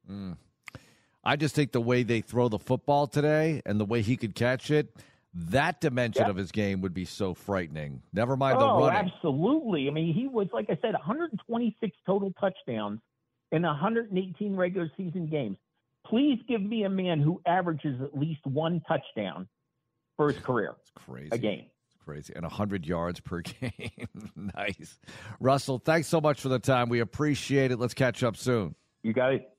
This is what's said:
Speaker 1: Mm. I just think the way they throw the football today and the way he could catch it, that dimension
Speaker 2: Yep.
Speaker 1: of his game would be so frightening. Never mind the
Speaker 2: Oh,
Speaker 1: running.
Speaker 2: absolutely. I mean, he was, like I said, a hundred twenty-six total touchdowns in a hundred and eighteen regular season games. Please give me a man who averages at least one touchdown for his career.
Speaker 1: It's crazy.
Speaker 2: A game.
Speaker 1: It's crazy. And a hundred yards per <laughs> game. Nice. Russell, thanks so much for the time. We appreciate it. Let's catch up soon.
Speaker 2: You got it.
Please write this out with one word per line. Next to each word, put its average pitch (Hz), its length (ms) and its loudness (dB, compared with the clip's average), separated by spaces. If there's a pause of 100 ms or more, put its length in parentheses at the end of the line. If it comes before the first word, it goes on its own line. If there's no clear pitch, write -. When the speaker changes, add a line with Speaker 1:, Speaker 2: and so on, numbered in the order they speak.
Speaker 1:
Mm. 95 280 -8 (840)
I 131 120 2
just 151 200 0
think 151 160 2
the 120 100 2
way 123 220 4
they 113 180 2
throw 120 280 0
the 107 100 -2
football 143 480 2
today 151 580 2
and 104 140 0
the 107 60 2
way 117 160 2
he 117 160 2
could 104 180 -4
catch 123 360 0
it, 151 240 2 (400)
that 120 460 0
dimension 123 420 2
Speaker 2:
Yep. - 60 4
Speaker 1:
of 95 60 0
his 92 160 -4
game 98 300 0
would 92 120 -2
be 90 120 -2
so 92 280 -2
frightening. 78 680 -4 (100)
Never 120 240 2
mind 135 220 4
the 285 60 6
Speaker 2:
Oh, 240 220 6
Speaker 1:
running. 185 240 2
Speaker 2:
absolutely. 175 760 0
I 143 40 0
mean, 160 220 0
he 233 140 0
was, 226 260 -2
like 214 160 -2
I 180 120 0
said, 220 120 0
a - 60 -2
hundred 311 320 -2 (160)
twenty-six 226 480 -2 (100)
total 196 340 0
touchdowns 110 600 -4 (520)
in 160 140 2
a 156 80 2
hundred 220 380 0
and 185 80 0
eighteen 196 360 -4
regular 180 420 0
season 175 300 -6
games. 139 300 -4 (480)
Please 262 420 2
give 233 140 0
me 214 220 0
a 196 60 2
man 185 300 2
who 147 280 2
averages 165 540 0
at 139 160 -8
least 151 280 -4
one 160 420 0
touchdown 95 600 -4 (720)
for 147 140 4
his 139 120 -4
career. 104 380 -2
Speaker 1:
It's - 100 -20
crazy. 67 400 -16
Speaker 2:
A 117 80 0
game. 104 260 -2 (220)
Speaker 1:
It's - 160 -20
crazy. 73 320 -14
And 82 100 -6
a 80 40 -6
hundred 101 360 -2
yards 87 340 -2
per 87 220 -8
<laughs> - 200 -12
game. - 460 -10 (280)
Nice. - 640 -8 (400)
Russell, 131 400 2
thanks 160 300 2
so 165 120 4
much 147 200 2
for 139 80 -4
the 127 100 2
time. 123 300 2
We 120 100 2
appreciate 135 720 0
it. 123 80 -2
Let's 117 160 -2
catch 123 260 2
up 117 160 0
soon. 110 380 0 (260)
Speaker 2:
You 110 120 -2
got 127 200 4
it. - 260 -4